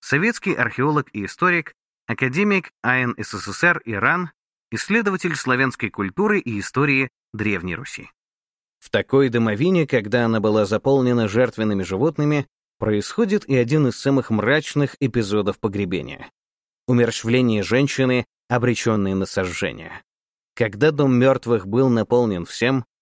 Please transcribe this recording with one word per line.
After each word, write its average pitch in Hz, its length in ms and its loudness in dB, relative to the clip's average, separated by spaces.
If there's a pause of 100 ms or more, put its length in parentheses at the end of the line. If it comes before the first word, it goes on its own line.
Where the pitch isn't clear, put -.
советский 190 540 -2
археолог 139 580 -2
и 101 140 -6
историк, 175 480 -2 (320)
академик 160 640 -2 (120)
А 127 180 0
Н 120 180 -2
С 107 200 -10
С 101 140 -8
С - 120 -2
Р 170 200 2
и 113 80 -8
ран, 147 380 0 (400)
исследователь 190 640 -2
славянской 127 540 -2
культуры 190 500 0
и 113 180 -6
истории 135 520 -2 (240)
Древней 98 400 -2
Руси. - 360 -12 (680)
В - 120 -20
такой 131 380 2
домовине, 120 600 0
когда 117 360 0
она 113 140 2
была 107 280 2
заполнена 123 600 2
жертвенными 107 560 0
животными, 147 640 0 (320)
происходит 185 680 0
и 135 80 2
один 127 320 2
из 113 100 -2
самых 139 320 0
мрачных 131 720 0
эпизодов 104 580 0
погребения. 92 720 -4 (560)
Умерщвление 117 760 2
женщины, 127 640 0 (220)
обречённой 113 680 0
на 95 120 0
сожжение. 90 760 -6 (520)
Когда 113 380 2
дом 139 260 2
мёртвых 120 480 2
был 123 220 2
наполнен 113 560 2
всем, 127 400 0 (180)